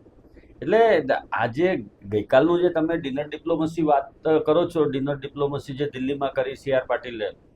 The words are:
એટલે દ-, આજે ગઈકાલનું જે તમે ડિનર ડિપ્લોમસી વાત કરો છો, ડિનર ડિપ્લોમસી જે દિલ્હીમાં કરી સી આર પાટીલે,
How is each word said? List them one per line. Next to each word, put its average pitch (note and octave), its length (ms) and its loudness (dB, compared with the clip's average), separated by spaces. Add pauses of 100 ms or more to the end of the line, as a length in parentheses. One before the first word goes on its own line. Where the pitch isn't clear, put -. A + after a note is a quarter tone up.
(640)
એટલે G3+ 380 4
દ-, C3+ 120 -2 (200)
આજે B2 520 0 (260)
ગઈકાલનું C#3 500 2
જે F3+ 80 4
તમે E3 280 0
ડિનર C#3+ 320 -4
ડિપ્લોમસી D#3+ 540 -4
વાત D3 460 0
કરો D#3 400 2
છો, E3 160 0
ડિનર C#3 320 -2
ડિપ્લોમસી C#3 580 -6
જે C#3+ 120 -2
દિલ્હીમાં C3+ 460 -4
કરી C3+ 220 -2
સી C3 180 -4
આર C3 120 2
પાટીલે, A#2 460 -4 (260)